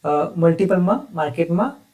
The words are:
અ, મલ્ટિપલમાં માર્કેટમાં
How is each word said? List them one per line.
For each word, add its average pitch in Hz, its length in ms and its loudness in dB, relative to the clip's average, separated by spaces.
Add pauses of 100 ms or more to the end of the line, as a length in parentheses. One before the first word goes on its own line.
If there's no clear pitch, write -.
અ, 151 40 -4 (280)
મલ્ટિપલમાં 180 760 2
માર્કેટમાં 170 600 -2 (180)